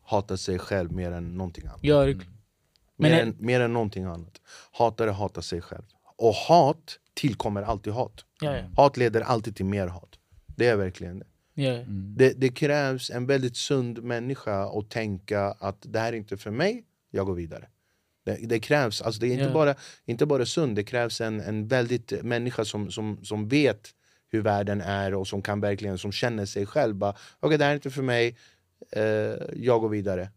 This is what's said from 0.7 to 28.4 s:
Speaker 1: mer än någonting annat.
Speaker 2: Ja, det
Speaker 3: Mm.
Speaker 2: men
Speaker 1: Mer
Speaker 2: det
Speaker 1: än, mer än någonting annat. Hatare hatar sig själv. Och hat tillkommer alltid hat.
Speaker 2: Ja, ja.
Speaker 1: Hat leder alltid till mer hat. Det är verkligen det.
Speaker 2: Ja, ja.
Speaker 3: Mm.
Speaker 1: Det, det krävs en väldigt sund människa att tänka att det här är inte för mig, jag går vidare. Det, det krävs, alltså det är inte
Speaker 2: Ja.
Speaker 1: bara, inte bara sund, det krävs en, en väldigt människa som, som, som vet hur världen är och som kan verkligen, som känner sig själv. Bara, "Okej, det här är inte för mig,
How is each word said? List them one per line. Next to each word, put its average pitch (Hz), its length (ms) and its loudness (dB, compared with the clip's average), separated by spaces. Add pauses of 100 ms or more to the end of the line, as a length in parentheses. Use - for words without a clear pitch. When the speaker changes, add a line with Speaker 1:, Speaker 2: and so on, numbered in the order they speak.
Speaker 1:
mer 90 200 -4
än 87 240 -8
någonting 90 300 -10
annat. - 160 -14
Speaker 2:
Ja, 147 220 6
det 135 80 2
Speaker 3:
Mm. 92 120 -8 (760)
Speaker 2:
men 156 120 6
Speaker 1:
Mer 165 60 8
Speaker 2:
det 160 60 6
Speaker 1:
än, 110 160 -2
mer 123 220 2
än 117 120 2
någonting 101 320 -2
annat. 85 280 -10 (400)
Hatare 110 380 2
hatar 95 320 -4
sig 85 180 -6
själv. - 220 -16 (360)
Och 113 160 6
hat - 640 4 (160)
tillkommer 101 480 -2
alltid 104 300 -4
hat. 117 200 -4 (280)
Speaker 2:
Ja, 143 160 -2
ja. 110 60 -6 (200)
Speaker 1:
Hat 143 140 8
leder 113 240 4
alltid 113 360 -2
till 95 80 -4
mer 98 220 0
hat. 90 220 -12 (480)
Det 117 100 2
är 117 100 6
verkligen 92 420 -4
det. - 80 -16 (280)
Speaker 2:
Ja, 139 160 0
ja. 120 80 -4
Speaker 3:
Mm. 104 400 -8
Speaker 1:
Det, 131 180 8
det 131 120 2
krävs 139 640 0
en 123 160 -4
väldigt 131 300 0
sund 120 460 -2
människa 117 760 -4
att 107 120 -8
tänka 104 540 -2 (160)
att 98 220 -6
det 110 160 -6
här 113 140 -2
är 117 40 -6
inte 101 200 -8
för 104 140 -10
mig, 196 340 -2 (260)
jag 98 160 -2
går 95 80 -2
vidare. 85 300 -10 (640)
Det, 104 160 -4
det 113 180 0
krävs, 131 420 0
alltså 110 180 -4
det 120 60 0
är 123 60 2
inte 135 120 0
Speaker 2:
Ja. 135 80 0
Speaker 1:
bara, 147 220 4 (320)
inte 123 200 0
bara 135 200 2
sund, 131 300 0
det 104 80 0
krävs 120 360 -2
en, 110 200 -2
en 107 280 -4
väldigt 123 440 0 (100)
människa 117 420 -2
som, 107 260 -6
som, 107 340 -6
som 107 240 -4
vet 131 400 2 (440)
hur 110 100 0
världen 101 380 2
är 98 340 -2
och 95 140 -2
som 101 140 -4
kan 104 180 -2
verkligen, 101 380 -2
som 101 140 -6
känner 113 340 -2
sig 101 200 -4
själv. 117 280 0
Bara, 101 200 0 (260)
"Okej, 151 180 2
det 143 60 4
här 143 60 4
är 147 40 2
inte 143 160 -6
för 135 120 -6
mig, 120 340 2 (560)